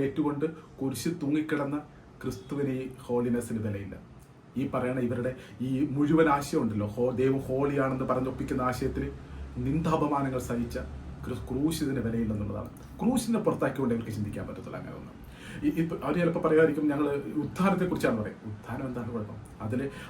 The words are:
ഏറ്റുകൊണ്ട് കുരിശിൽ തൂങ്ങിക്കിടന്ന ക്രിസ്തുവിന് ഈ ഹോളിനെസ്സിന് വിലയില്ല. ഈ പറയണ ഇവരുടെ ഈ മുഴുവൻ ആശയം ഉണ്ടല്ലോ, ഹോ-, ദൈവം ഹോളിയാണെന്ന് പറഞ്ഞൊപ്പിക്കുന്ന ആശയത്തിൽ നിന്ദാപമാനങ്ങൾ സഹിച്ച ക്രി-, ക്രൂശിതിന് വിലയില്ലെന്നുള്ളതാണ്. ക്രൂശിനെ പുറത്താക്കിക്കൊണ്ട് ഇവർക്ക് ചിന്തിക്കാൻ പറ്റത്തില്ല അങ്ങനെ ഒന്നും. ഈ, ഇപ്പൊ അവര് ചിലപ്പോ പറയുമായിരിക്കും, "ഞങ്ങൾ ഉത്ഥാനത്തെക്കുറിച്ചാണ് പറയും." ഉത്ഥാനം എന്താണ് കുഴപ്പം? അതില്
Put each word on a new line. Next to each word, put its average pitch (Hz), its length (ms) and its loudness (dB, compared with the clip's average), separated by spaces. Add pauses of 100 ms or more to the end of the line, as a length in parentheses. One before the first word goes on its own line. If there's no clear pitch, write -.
ഏറ്റുകൊണ്ട് 143 420 0 (360)
കുരിശിൽ 135 400 -2
തൂങ്ങിക്കിടന്ന 147 560 0 (440)
ക്രിസ്തുവിന് 139 480 -2
ഈ 131 180 -2 (120)
ഹോളിനെസ്സിന് 120 580 0
വിലയില്ല. 98 380 -4 (600)
ഈ 135 180 0
പറയണ 127 240 0
ഇവരുടെ 120 380 0 (240)
ഈ 131 300 2
മുഴുവൻ 147 380 6
ആശയം 139 340 2
ഉണ്ടല്ലോ, 104 240 2
ഹോ-, 123 300 0
ദൈവം 135 220 4
ഹോളിയാണെന്ന് 131 680 2
പറഞ്ഞൊപ്പിക്കുന്ന 127 580 0
ആശയത്തിൽ 127 500 0 (440)
നിന്ദാപമാനങ്ങൾ 143 840 2
സഹിച്ച 120 400 -2 (460)
ക്രി-, - 240 -6
ക്രൂശിതിന് 135 520 0
വിലയില്ലെന്നുള്ളതാണ്. 107 680 -2 (320)
ക്രൂശിനെ 233 380 4
പുറത്താക്കിക്കൊണ്ട് 135 560 2
ഇവർക്ക് 110 160 -2
ചിന്തിക്കാൻ 101 380 -4
പറ്റത്തില്ല 92 280 -10
അങ്ങനെ - 200 -10
ഒന്നും. - 240 -14 (440)
ഈ, 151 180 4
ഇപ്പൊ 165 220 0
അവര് 156 160 2
ചിലപ്പോ 165 200 4
പറയുമായിരിക്കും, 156 480 6
"ഞങ്ങൾ 143 200 2 (340)
ഉത്ഥാനത്തെക്കുറിച്ചാണ് 143 800 2
പറയും." - 220 -6
ഉത്ഥാനം 117 420 -6
എന്താണ് 120 260 -6
കുഴപ്പം? 107 220 -6 (260)
അതില് 127 300 -2 (200)